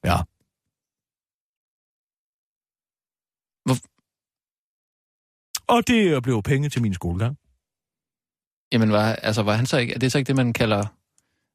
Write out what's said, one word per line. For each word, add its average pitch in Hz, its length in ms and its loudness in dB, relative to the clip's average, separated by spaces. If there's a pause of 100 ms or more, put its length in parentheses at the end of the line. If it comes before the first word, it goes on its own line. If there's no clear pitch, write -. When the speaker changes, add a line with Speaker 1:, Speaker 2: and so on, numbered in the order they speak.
Speaker 1:
Ja. 87 120 2 (3500)
Speaker 2:
Hvor 131 100 0 (1900)
Speaker 1:
Og 240 200 2
det, 208 280 4
øh, 127 60 0
blev 117 220 0
penge 139 260 0
til 123 120 -4
min 107 120 0
skolegang. 92 440 -4 (1300)
Speaker 2:
Jamen, 110 200 2
var, 107 240 2
altså, 110 280 -2
var 104 100 0
han 117 120 0
så 147 120 0
ikke, 120 160 -2
er - 60 -6
det 127 120 0
så 151 60 0
ikke 135 100 -2
det, 135 80 0
man 123 180 2
kalder... 110 240 0
Ej, 101 100 -2 (680)